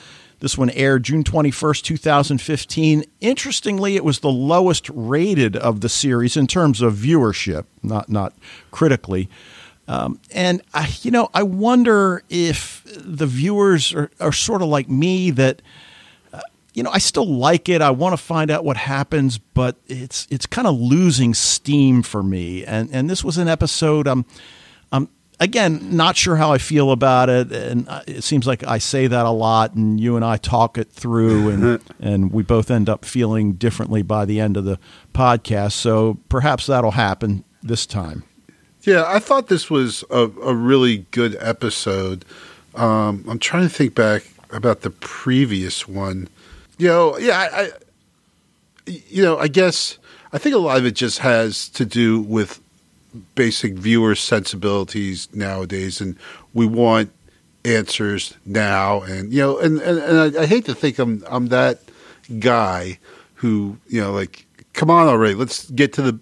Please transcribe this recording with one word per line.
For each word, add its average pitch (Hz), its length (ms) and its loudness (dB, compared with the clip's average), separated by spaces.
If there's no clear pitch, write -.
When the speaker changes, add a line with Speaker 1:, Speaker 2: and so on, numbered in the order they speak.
Speaker 1:
This - 180 -4
one 131 140 2
aired 135 320 2
June 147 200 0
twenty-first, 151 640 0
two 165 120 -4
thousand 143 420 0
fifteen. 156 640 0
Interestingly, 202 760 -2
it 190 80 -2
was 143 160 0
the 147 120 -2
lowest 160 640 2
rated 139 640 0
of 113 240 -2
the 117 80 -2
series 123 460 0
in 139 120 2
terms 147 340 2
of 117 140 4
viewership, 104 720 0
not, 104 260 -6
not 101 240 -4
critically. 98 580 -2
Um, - 320 -6
and, 180 280 -2
I, 147 280 -4
you 240 100 -4
know, 233 220 2
I 196 100 0
wonder 208 880 2
if 165 560 -4
the 160 420 -6
viewers 175 640 2
are, 147 160 -4
are 165 120 0
sort 202 300 -2
of 165 80 0
like 143 200 0
me 180 420 0
that, 131 300 2
uh, - 60 -18
you - 80 -6
know, - 100 -4
I - 80 0
still - 280 0
like 147 420 2
it. 170 120 2
I 147 100 4
wanna 160 260 0
find 156 320 -2
out 156 140 -2
what 143 140 -2
happens, 139 600 -2
but 127 380 -2
it's, 127 440 -10
it's 139 160 -6
kinda 226 240 0
losing 127 640 4
steam 135 640 2
for 104 220 -4
me. 92 420 -4
And, 110 260 -4
and 131 180 -2
this 185 140 -4
was 160 140 -4
an 175 100 0
episode, 156 600 0
um, 127 180 0
I'm, 135 160 -2
again, 175 560 0
not 165 180 2
sure 170 220 0
how 151 160 4
I 135 60 4
feel 143 320 2
about 127 360 4
it. 127 240 2
And, 117 380 -4
uh, - 180 -12
it - 160 -12
seems 131 240 0
like 131 180 -2
I 113 120 -4
say 131 300 0
that 120 180 0
a 113 60 0
lot, 113 420 2
and 107 260 0
you 117 160 0
and 117 80 0
I 113 140 0
talk 117 400 0
it 113 140 -6
through, 113 580 2
and, 113 320 2
Speaker 2:
<laughs> - 80 -20
Speaker 1:
and 95 320 0
we 110 120 -2
both 113 280 0
end 107 160 2
up 107 160 -4
feeling 110 500 0
differently 107 500 -2
by 104 200 -2
the 104 160 -2
end 104 160 0
of 101 80 -4
the 95 160 -4
podcast. 113 600 0
So 110 460 0
perhaps 135 380 0
that'll 123 240 2
happen 101 520 -2
this 110 240 -4
time. 82 380 -8
Speaker 2:
Yeah, 180 240 4
I 196 120 0
thought 269 280 0
this 180 220 0
was 131 400 -2
a, 127 120 2
a 127 120 0
really 120 560 2
good 117 280 -2
episode. 98 880 -4
Um, 110 540 0
I'm 113 100 -8
trying 175 260 -2
to 170 60 2
think 135 240 0
back 107 300 2
about 110 300 0
the - 80 -8
previous 113 1000 -2
one. 95 420 -8
You 175 80 2
know, 165 320 4
yeah, 214 180 0
I, 196 80 -2
I, 196 80 -4
you 190 160 -2
know, 160 140 4
I 147 120 0
guess 180 500 0
I 139 60 -4
think 285 160 0
a 220 40 4
lot 147 180 2
of 127 100 2
it 110 80 0
just 117 240 -4
has 113 500 0
to - 160 -2
do 113 360 2
with 107 380 -4
basic 113 380 0
viewer 110 420 2
sensibilities 98 1160 -4
nowadays, 95 680 -6
and 92 140 -8
we 117 100 4
want 113 460 2
answers 107 720 -2
now, 101 560 0
and, 95 300 -10
you 139 100 2
know, 139 180 0
and, 156 220 0
and, 170 180 -2
and 156 380 2
I, 165 40 0
I 156 60 2
hate 220 180 2
to 131 80 -6
think 143 240 -2
I'm, 117 320 -2
I'm 123 200 -2
that 127 320 2
guy 95 580 0
who, 104 420 -2
you 117 140 -2
know, 101 100 -2
like, 98 360 -6
come 160 160 0
on 170 180 6
already, 110 280 4
let's - 360 -6
get 139 220 2
to - 80 -2
the, 120 200 0